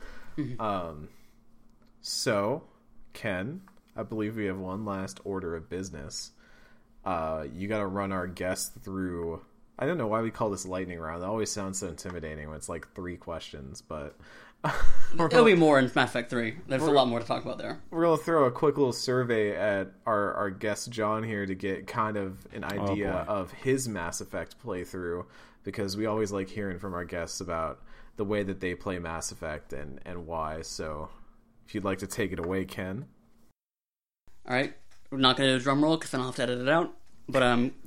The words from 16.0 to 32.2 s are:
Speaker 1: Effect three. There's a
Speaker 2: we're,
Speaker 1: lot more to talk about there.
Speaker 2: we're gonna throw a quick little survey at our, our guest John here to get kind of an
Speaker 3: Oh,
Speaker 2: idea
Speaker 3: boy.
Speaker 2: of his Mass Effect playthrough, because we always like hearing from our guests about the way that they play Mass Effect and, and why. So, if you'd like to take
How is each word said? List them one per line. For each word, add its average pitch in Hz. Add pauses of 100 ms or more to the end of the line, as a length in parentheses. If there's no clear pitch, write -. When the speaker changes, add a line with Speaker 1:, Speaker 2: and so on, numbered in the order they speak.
Speaker 1:
Effect 120
three. 113 (120)
There's 135
a 160
Speaker 2:
we're, 151
Speaker 1:
lot 131
more 117
to -
talk -
about 127
there. - (100)
Speaker 2:
we're 165
gonna 165
throw 156
a 127
quick 143
little 135
survey 120
at 98 (140)
our, 104
our 101
guest 104
John 110
here 107
to 95
get 95
kind 107
of 98
an 107
Speaker 3:
Oh, - (220)
Speaker 2:
idea 98
Speaker 3:
boy. 107
Speaker 2:
of 95
his 131
Mass 87
Effect 92
playthrough, 90 (380)
because 98
we 110
always 107
like 95
hearing 98
from 95
our 87
guests 85
about 82 (360)
the 107
way 104
that 95
they 113
play 92
Mass 82
Effect 78
and, 71
and 87
why. 80
So, 78 (580)
if -
you'd 104
like 95
to 101
take 101